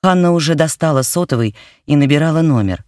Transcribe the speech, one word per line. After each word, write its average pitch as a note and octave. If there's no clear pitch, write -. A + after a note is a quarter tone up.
Ханна F3+
уже E3
достала D3+
сотовый A#2
и D3
набирала D3
номер. A2+